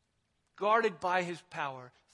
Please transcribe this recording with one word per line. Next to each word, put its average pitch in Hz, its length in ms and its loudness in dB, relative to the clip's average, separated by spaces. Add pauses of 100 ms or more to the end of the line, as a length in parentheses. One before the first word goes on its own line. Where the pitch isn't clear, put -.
(560)
Guarded 214 440 2
by 185 220 2
his 175 280 -6
power, 131 400 -8 (240)